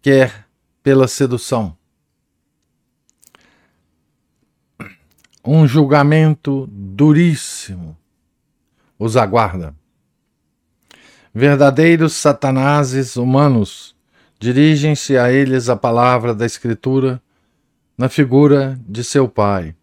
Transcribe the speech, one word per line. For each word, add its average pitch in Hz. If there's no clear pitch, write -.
quer 135
pela 135
sedução. 120
Um 151
julgamento 143
duríssimo 101
os 110
aguarda. 92
Verdadeiros 143
satanases 135
humanos 127
dirigem-se 143
a 123
eles 131
a 123
palavra 120
da 110
Escritura 127
na 127
figura 135
de 110
seu 131
pai. 98